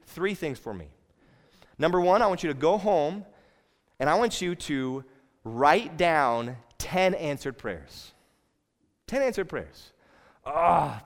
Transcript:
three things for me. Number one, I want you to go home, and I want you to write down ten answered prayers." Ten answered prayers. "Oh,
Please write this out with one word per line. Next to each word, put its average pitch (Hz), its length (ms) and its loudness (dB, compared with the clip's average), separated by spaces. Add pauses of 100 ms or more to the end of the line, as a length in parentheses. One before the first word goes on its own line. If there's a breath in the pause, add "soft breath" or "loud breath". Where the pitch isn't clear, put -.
three 190 280 -4
things 143 240 -6
for 110 140 -10
me. 82 160 -12 (880 soft breath)
Number 175 220 2
one, 185 200 4
I 233 60 4
want 180 160 0
you 156 100 -2
to 139 60 -6
go 160 180 2
home, 185 480 0 (720 soft breath)
and 139 120 2
I 160 60 6
want 233 260 0
you 175 140 -2
to 135 480 -6 (380 soft breath)
write 156 540 2
down 127 600 2 (180)
ten 185 380 0
answered 143 420 -6
prayers." 85 560 -12 (920)
Ten 269 160 -2
answered 214 260 -2
prayers. - 440 -12 (520 soft breath)
"Oh, 151 600 2